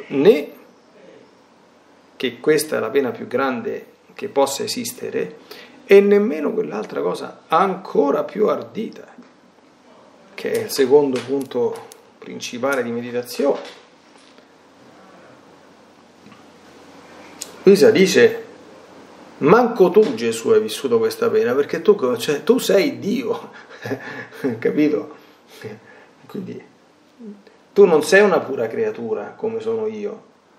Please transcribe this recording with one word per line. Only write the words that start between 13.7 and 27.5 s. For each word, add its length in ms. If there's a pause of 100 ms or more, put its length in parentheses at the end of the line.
Luisa 280
dice, 520 (960)
"Manco 500
tu, 260
Gesù, 340
hai 120
vissuto 360
questa 320
pena, 240
perché 280
tu, 160 (200)
cioè, 260
tu 140
sei 420
Dio", 520 (300)
<laughs> 800
capito? 560 (1120)
Quindi 360 (1080)